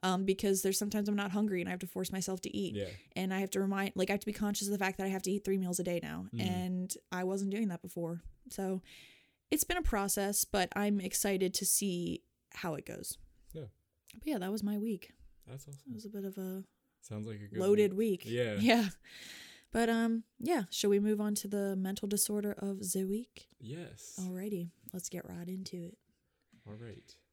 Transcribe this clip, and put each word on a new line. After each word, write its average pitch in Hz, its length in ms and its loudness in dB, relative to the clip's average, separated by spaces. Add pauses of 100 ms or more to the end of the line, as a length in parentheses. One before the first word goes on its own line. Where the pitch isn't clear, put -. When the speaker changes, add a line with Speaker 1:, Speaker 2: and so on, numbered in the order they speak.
Speaker 1:
um, 185 240 2
because 196 340 4
there's 190 180 2
sometimes 208 300 0
I'm 208 80 2
not 202 140 0
hungry 202 320 2
and 180 60 -4
I - 20 -4
have 180 100 -4
to 190 60 -6
force 185 260 -4
myself 190 300 -2
to - 120 -6
eat. 202 200 -2
Speaker 2:
Yeah. 98 140 -2 (260)
Speaker 1:
And 185 180 -2
I 190 80 0
have 190 120 0
to 196 80 0
remind, 196 340 2
like, 185 160 2
I - 20 4
have 202 80 2
to - 60 -6
be 208 80 -2
conscious 208 340 0
of 202 40 0
the 202 60 0
fact 190 200 0
that 190 60 -2
I 190 40 0
have 190 140 0
to 185 80 0
eat 196 160 0
three 196 100 4
meals 180 240 0
a - 20 0
day 175 200 0
now. 185 320 -6
Speaker 2:
Mm. - 80 -2
Speaker 1:
And 185 520 0 (160)
I 185 140 -2
wasn't 196 260 0
doing 208 180 0
that 175 120 -4
before. 170 400 -6 (300)
So 190 320 -2 (680)
it's 302 140 4
been 359 140 0
a 339 40 -2
process, 202 640 2
but 185 320 2
I'm 208 240 4
excited 190 540 2
to - 100 0
see 175 560 2 (320)
how 170 220 -4
it - 100 -8
goes. - 320 -8 (380)
Speaker 2:
Yeah. 160 80 -10 (500)
Speaker 1:
But - 140 -12
yeah, 302 120 0
that 185 140 -2
was 214 100 -2
my 208 140 0
week. 208 360 -4 (360)
Speaker 2:
That's 131 180 -14
awesome. 143 140 -14 (100)
Speaker 1:
It 240 40 -8
was 220 100 -12
a 202 60 -10
bit 202 160 -8
of 190 100 -8
a 190 260 -6 (380)
Speaker 2:
Sounds 107 260 -8
like 110 140 -8
a 104 60 -12
good 175 120 -8
Speaker 1:
loaded 202 360 6
Speaker 2:
week. 208 320 2
Speaker 1:
week. 110 80 -6
Speaker 2:
Yeah. 120 260 2
Speaker 1:
Yeah. 214 280 8 (840)
But, 226 180 4
um, 226 320 4 (160)
yeah, 262 320 2
shall - 200 2
we 202 100 8
move 208 200 4
on 208 160 2
to 202 120 -6
the 196 280 0
mental 190 320 -2
disorder 208 480 0
of 196 360 -4
the 190 120 0
week? 208 440 -6 (120)
Speaker 2:
Yes. 143 640 -12
Speaker 1:
Alrighty, 185 480 -4 (240)
let's 180 160 -8
get - 180 -10
right 170 200 -10
into 190 280 -8
it. 175 220 -10 (680)
Speaker 2:
All 104 80 -12
right. 110 400 -16 (180)